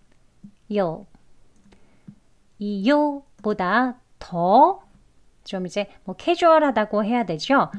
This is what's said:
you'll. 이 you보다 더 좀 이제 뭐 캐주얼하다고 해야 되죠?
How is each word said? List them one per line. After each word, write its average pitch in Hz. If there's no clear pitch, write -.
you'll. 196
이 208
you보다 254
더 208
좀 185
이제 202
뭐 185
캐주얼하다고 302
해야 233
되죠? 175